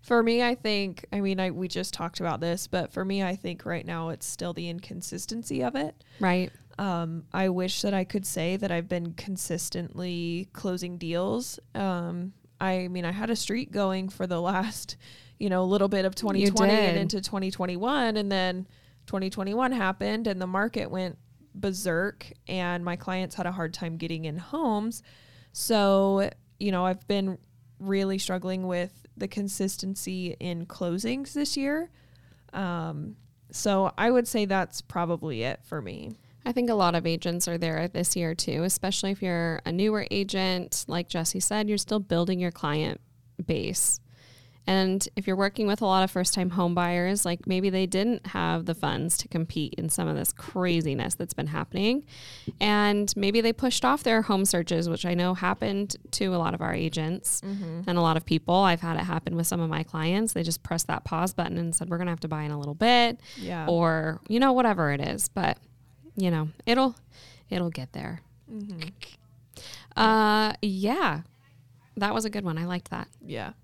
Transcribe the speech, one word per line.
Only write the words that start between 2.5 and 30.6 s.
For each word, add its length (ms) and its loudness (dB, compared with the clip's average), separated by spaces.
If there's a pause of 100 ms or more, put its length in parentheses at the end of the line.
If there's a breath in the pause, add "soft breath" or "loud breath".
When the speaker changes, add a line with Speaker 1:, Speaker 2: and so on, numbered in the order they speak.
Speaker 1:
but 260 -4
for 100 -4
me, 200 -2
I 120 -2
think 300 -8
right 200 -4
now 240 -6
it's 160 -8
still 280 -6
the 160 -8
inconsistency 960 -8
of 120 -2
it. 260 -6 (180 soft breath)
Speaker 2:
Right. 300 2 (300)
Speaker 1:
Um, 440 -4 (100)
I 160 2
wish 320 -2
that 120 0
I 120 0
could 200 -4
say 320 -2
that 140 -2
I've 160 -2
been 260 -4
consistently 1400 -6
closing 440 -4
deals. 600 -2 (160)
Um, 580 -2 (280)
I 260 0
mean, 180 -4
I 60 -2
had 180 -4
a 60 2
streak 360 -4
going 380 0
for 180 -6
the 140 0
last, 540 -2 (440 loud breath)
you 100 0
know, 160 4
little 240 4
bit 160 2
of 80 0
Speaker 2:
You 80 -8
Speaker 1:
twenty 280 4
twenty 240 6
and 220 6
Speaker 2:
did. 60 2
Speaker 1:
into 200 -2
twenty 300 -4
twenty-one, 680 0
and 140 0
then 360 0 (400 soft breath)
twenty 220 -2
twenty-one 420 0
happened 560 0
and 140 -2
the 60 -4
market 420 -2
went 280 -4 (360)
berserk 760 -2 (160)
and 380 -2
my 100 -2
clients 400 -6
had 120 -4
a 40 -2
hard 220 -4
time 240 -6
getting 280 -6
in 120 -4
homes. 640 -2 (520 soft breath)
So, 760 4 (300)
you 120 0
know, 140 2
I've 220 -2
been 300 0 (420)
really 380 0
struggling 500 -2
with 380 -4 (100)
the 120 -6
consistency 1120 -4
in 280 -4